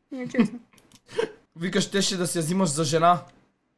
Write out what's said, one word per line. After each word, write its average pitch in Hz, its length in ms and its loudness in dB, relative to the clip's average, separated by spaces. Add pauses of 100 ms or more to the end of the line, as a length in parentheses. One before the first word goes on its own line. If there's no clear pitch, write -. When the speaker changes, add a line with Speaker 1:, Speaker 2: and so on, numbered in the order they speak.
(120)
Speaker 1:
Не 254 100 -10
е 247 60 -8
честно. 247 300 0 (500)
Speaker 2:
<laughs> - 480 -8
Викаш, 185 280 0
щеше 196 320 -2
да 175 100 0
си - 120 -2
я 165 40 0
взимаш 180 260 2
за 147 160 0
жена. 160 340 4 (600)